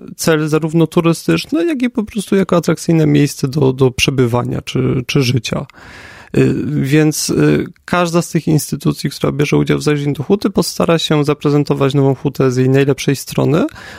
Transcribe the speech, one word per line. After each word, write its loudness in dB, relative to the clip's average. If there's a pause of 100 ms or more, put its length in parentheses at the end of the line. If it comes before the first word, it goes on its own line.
(160)
cel, 0
zarówno 2
turystyczny, 0
jak -2
i 0
po -4
prostu -4
jako 2
atrakcyjne 0
miejsce 2
do, 0
do 2
przebywania 0
czy, -2
czy 0
życia. -2 (680)
Y, 4 (120)
więc, 0
y, 2 (180)
każda 0
z -6
tych -2
instytucji, -2
która -2
bierze 0
udział 2
w -8
Zajrzyj 0
do -4
Huty, 0
postara 0
się 0
zaprezentować 0
Nową 4
Hutę -2
z -2
jej 2
najlepszej 2
strony, 0 (320)